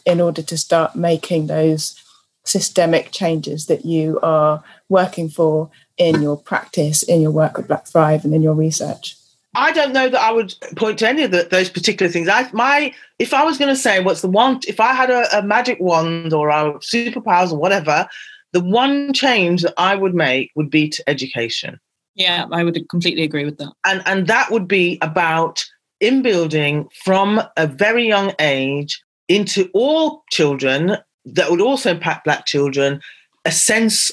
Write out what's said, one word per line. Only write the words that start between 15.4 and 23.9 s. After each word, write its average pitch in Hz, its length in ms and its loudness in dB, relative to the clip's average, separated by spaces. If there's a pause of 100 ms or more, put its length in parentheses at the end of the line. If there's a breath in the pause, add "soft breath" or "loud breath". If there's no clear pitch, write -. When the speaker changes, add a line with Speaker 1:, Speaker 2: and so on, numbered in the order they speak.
Speaker 2:
magic 220 360 0
wand 165 540 0
or 151 160 2
our 151 300 0
superpowers 220 720 0
or 156 60 -4
whatever, 165 500 0 (460 loud breath)
the 180 80 2
one 269 520 0
change 185 480 2
that 170 160 -2
I 185 180 2
would 190 200 0
make 135 400 0
would 151 160 -4
be 151 180 2
to - 180 -10
education. 127 720 -6 (360)
Speaker 3:
Yeah, 180 360 -2
I 170 120 0
would 170 140 0 (120)
completely 170 340 -2
agree 151 220 -4
with 147 120 -8
that. 143 160 -14 (120)
Speaker 2:
And, 190 200 -2